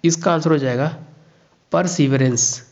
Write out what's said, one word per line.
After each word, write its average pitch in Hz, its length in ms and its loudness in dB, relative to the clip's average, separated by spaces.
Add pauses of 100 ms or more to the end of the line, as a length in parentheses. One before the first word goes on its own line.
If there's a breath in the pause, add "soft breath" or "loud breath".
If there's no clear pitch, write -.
इसका 165 280 2
आंसर 160 180 0
हो 151 80 4
जाएगा 131 300 -2 (840 soft breath)
परसिवरेंस। 135 720 0 (280)